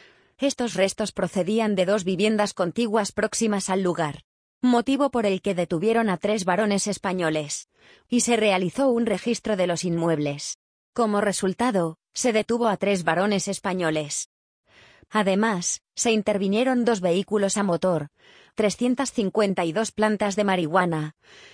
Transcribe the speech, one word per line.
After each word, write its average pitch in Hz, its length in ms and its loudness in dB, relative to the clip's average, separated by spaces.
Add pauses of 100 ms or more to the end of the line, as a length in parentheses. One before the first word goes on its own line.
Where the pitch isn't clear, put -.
(380)
Estos 240 360 -2
restos 196 360 -2
procedían 202 640 -2
de 185 120 2
dos 202 180 0
viviendas 202 500 0
contiguas 202 560 0
próximas 208 600 -2
al 190 120 0
lugar, 160 400 -2 (380)
motivo 262 500 2
por 233 160 0
el 190 160 0
que 196 140 -2
detuvieron 208 520 2
a 180 80 0
tres 202 280 -2
varones 196 420 0
españoles, 170 840 -4 (400)
y 240 120 2
se 240 160 2
realizó 208 540 2
un 233 160 2
registro 214 500 -2
de 185 100 0
los 175 180 -2
inmuebles. 165 720 -2 (340)
Como 208 280 0
resultado, 190 760 0 (160)
se 247 200 0
detuvo 226 360 0
a 196 80 0
tres 196 260 0
varones 190 460 0
españoles. 165 840 -4 (800)
Además, 196 720 0 (140)
se 240 160 0
intervinieron 214 720 0
dos 220 160 2
vehículos 190 560 0
a 208 60 0
motor, 170 460 0 (460)
trescientas 240 560 0
cincuenta 196 540 0
y 165 80 -2
dos 214 180 -2
plantas 208 460 0
de 208 80 0
marihuana, 170 720 0 (380)